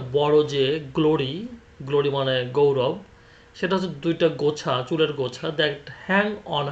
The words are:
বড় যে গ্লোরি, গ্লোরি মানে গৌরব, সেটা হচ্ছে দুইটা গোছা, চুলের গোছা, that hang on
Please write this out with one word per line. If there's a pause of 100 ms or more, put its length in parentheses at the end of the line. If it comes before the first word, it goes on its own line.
(120)
বড়
যে (140)
গ্লোরি, (340)
গ্লোরি
মানে
গৌরব, (520)
সেটা
হচ্ছে
দুইটা
গোছা,
চুলের
গোছা,
that (200)
hang (160)
on